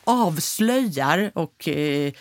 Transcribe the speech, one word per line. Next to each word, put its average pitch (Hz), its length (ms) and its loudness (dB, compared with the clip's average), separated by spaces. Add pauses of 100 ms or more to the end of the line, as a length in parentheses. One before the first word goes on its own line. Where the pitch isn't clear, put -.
avslöjar 208 1300 0
och, - 340 -6
eh, 147 540 -2